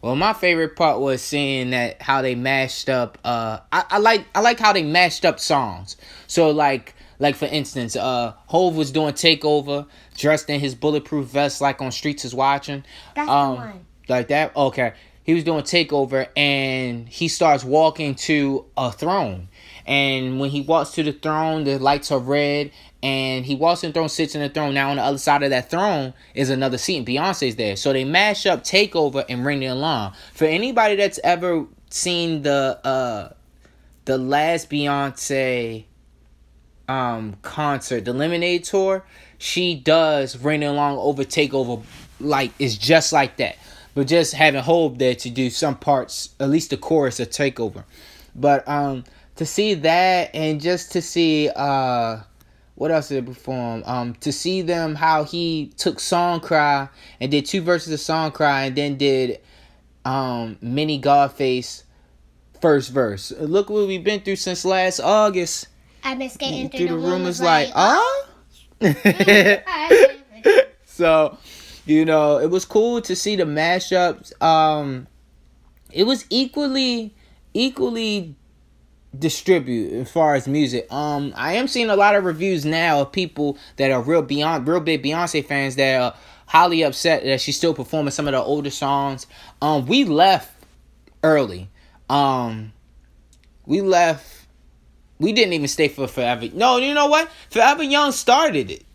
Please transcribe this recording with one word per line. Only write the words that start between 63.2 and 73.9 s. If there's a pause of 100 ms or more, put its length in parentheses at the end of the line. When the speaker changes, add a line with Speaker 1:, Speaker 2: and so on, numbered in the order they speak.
Speaker 1:
Look
what
we've
been
through
since
last
August. (360)
Speaker 2:
I've
been
skating
Speaker 1:
Through
Speaker 2:
through
Speaker 1:
the
Speaker 2:
the
Speaker 1:
rumors
Speaker 2:
rumors
Speaker 1:
like,
Speaker 2:
like,
Speaker 1:
"Uh?" (800)
<laughs>
Speaker 2:
"Uh?" (240)
Speaker 1:
So, (480)
you
know,
it
was
cool
to
see
the
mashups.